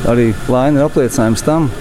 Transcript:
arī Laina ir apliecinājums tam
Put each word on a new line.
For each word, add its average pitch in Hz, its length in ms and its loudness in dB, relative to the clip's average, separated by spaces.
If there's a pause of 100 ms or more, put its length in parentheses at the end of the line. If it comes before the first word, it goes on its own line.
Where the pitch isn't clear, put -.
arī 117 220 2 (200)
Laina 135 300 2
ir 151 60 2
apliecinājums 117 580 0
tam 156 240 0 (120)